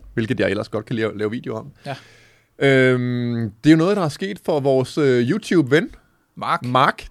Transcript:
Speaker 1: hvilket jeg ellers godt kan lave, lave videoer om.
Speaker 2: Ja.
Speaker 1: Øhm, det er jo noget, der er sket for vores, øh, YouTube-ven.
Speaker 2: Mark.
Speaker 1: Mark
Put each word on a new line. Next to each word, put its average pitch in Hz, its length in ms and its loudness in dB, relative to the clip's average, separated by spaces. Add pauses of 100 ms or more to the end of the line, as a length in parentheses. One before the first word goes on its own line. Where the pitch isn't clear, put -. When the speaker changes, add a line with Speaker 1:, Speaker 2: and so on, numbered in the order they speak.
(140)
Speaker 1:
hvilket 104 260 -4
jeg 92 100 0
ellers 101 180 -6
godt 107 180 -8
kan 123 100 -6
lave, 107 220 -4
lave 107 120 -4
videoer 117 280 -10
om. 110 120 -14 (160)
Speaker 2:
Ja. 139 80 -10 (640)
Speaker 1:
Øhm, 123 920 0 (120)
det 147 60 8
er 165 40 8
jo - 40 8
noget, 190 180 2
der 196 80 -2
er 151 40 -2
sket 196 360 -8
for 156 160 0
vores, 131 380 0
øh, 127 320 2
YouTube-ven. 165 600 2 (460)
Speaker 2:
Mark. 127 300 -4
Speaker 1:
Mark 131 440 2